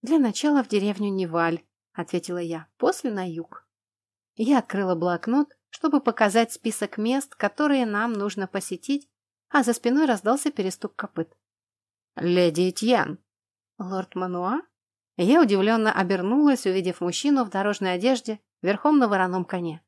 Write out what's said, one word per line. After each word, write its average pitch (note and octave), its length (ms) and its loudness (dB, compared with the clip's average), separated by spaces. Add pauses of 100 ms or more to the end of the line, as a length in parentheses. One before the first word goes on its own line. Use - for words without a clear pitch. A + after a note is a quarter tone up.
«Для D4 160 2
начала C#4 440 2
в - 40 -4
деревню G3+ 420 0
Неваль», E3+ 540 0 (320)
ответила F3 420 -6
я, E3 300 -8 (100)
«после C#4+ 340 0
на F#3 160 -4
юг». E3 380 -12 (720)
Я B3+ 240 2
открыла F#3 360 -2
блокнот, F3+ 640 -2 (120)
чтобы D4 320 0
показать A3+ 500 2
список - 460 -6
мест, B3 380 -2
которые C4+ 500 0
нам A3 280 -4
нужно G3+ 340 -4
посетить, G3 640 -6 (400)
а C#4+ 140 2
за A#3 100 2
спиной C4+ 320 2
раздался C4 460 0
перестук - 440 -6
копыт. - 400 -8 (800)
«Леди F3 540 2
Этьен!» F#3+ 500 0 (580)
«Лорд F#3+ 380 -8
Мануа?» F#3 460 -4 (560)
Я A#3+ 240 4
удивлённо G#3+ 520 2
обернулась, G3+ 720 2
увидев F#3 340 -2
мужчину B3 460 0
в G3 40 -12
дорожной G3 440 -2
одежде, A3 480 -2 (200)
верхом A#3 380 2
на A#3+ 80 4
вороном F#3 380 0
коне. E3+ 420 -8